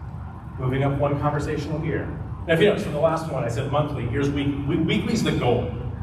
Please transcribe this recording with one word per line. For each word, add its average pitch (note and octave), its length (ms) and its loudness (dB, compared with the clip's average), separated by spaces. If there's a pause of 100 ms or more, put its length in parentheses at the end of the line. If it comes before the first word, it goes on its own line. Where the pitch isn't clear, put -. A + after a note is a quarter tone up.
(580)
moving C3 260 2
up C#3 140 2
one C#3+ 220 2
conversational D3 600 -2
gear. - 280 -2 (400)
Now, E3 60 4
if D#3+ 80 6
you G#3 60 8
notice - 160 2
from D3 100 -4
the D3 60 -2
last D#3 320 2
one, C3 120 -2
I A#2 60 -2
said - 200 -2
monthly, C3+ 380 0
here's C#3+ 220 0
week-, C#3+ 260 0 (100)
we-, D#3+ 120 2
weekly's - 460 2
the - 100 2
goal. - 380 2 (320)